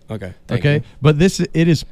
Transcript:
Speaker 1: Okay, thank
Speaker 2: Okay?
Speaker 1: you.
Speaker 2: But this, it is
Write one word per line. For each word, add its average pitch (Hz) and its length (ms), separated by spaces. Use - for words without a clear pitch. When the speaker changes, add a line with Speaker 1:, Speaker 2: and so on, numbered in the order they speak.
Speaker 1:
Okay, 95 220
thank 120 140
Speaker 2:
Okay? 147 160
Speaker 1:
you. 151 40
Speaker 2:
But 147 160
this, 185 220
it 170 280
is 160 240